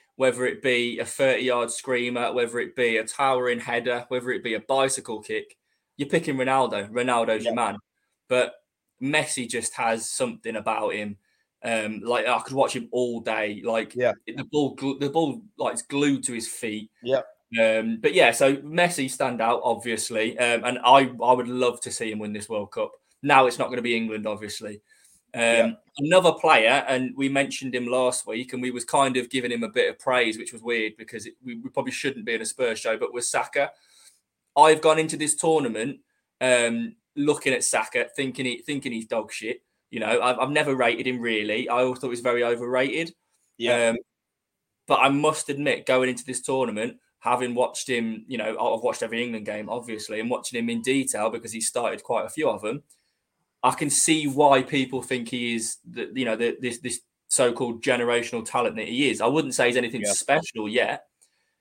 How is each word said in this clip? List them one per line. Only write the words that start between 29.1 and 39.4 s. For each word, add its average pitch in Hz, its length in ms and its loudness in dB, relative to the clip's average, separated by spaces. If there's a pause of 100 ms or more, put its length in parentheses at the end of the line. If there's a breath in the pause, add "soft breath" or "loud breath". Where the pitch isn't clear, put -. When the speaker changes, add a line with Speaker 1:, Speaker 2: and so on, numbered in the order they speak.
Speaker 1:
of 120 140 -2
giving 123 220 -2
him 117 100 -4
a 110 60 -4
bit 117 200 2
of - 120 -8
praise, 120 380 2
which - 140 -12
was 113 100 -18
weird 113 340 -4
because 110 300 -14
it, - 80 -18 (100)
we, 123 120 -10
we 127 140 -12
probably 127 220 -4
shouldn't 123 340 -6
be 117 80 -2
in 110 80 -4
a - 40 -8
Spurs 117 340 -2
show, 113 180 -2
but 117 160 -4
was 120 140 -4
Saka. 131 420 -2 (840 soft breath)
I've 156 240 8
gone 160 180 6
into 160 180 -2
this 147 180 -2
tournament, 139 640 0 (400)
um, 117 560 2 (200)
looking 143 360 2
at 120 120 0
Saka, 117 520 0
thinking 131 300 -4
he, 120 160 -4
thinking 139 300 -6
he's 113 140 -6
dog 110 260 -4
shit. 113 300 -8 (280)